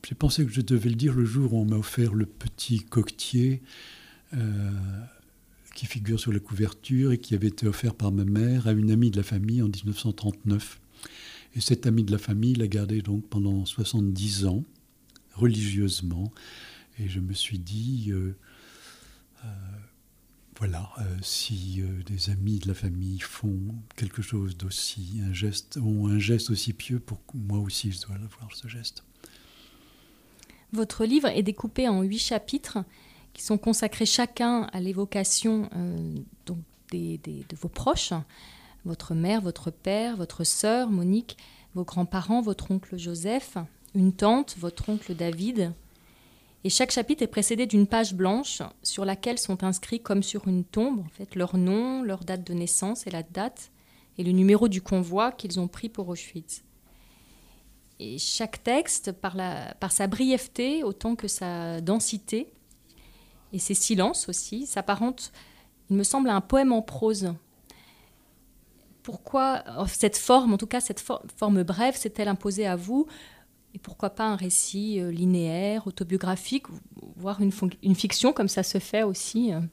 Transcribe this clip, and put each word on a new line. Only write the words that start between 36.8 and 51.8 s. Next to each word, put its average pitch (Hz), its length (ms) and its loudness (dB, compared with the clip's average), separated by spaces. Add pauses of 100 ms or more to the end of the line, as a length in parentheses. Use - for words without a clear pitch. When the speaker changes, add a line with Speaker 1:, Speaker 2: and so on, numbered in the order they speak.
Speaker 2:
des, 170 260 -4
des, 147 320 -12
de 160 60 -10
vos 165 140 -8
proches, - 440 0 (720)
votre 170 280 -6
mère, 185 280 2
votre 170 300 -6
père, 220 440 -2
votre 170 300 -6
sœur, 233 440 2
Monique, 190 480 2 (380)
vos 180 80 -2
grands-parents, 180 580 0
votre 202 300 -2
oncle 190 260 -2
Joseph, 175 600 -4 (360)
une 190 200 6
tante, 220 440 2
votre 175 300 -6
oncle 214 280 -4
David. 170 580 -2 (920)
Et 190 60 0
chaque 254 220 2
chapitre 269 300 0
est 226 60 2
précédé 226 380 0
d'une 208 220 6
page 220 260 2
blanche 190 480 0 (200)
sur - 220 -2
laquelle 196 340 -2
sont 190 280 -2
inscrits, 190 360 -2
comme 196 220 2
sur - 240 -4
une 185 160 2
tombe, 226 360 0
en 160 100 -8
fait, - 260 -14
leur 180 220 0
nom, 233 460 2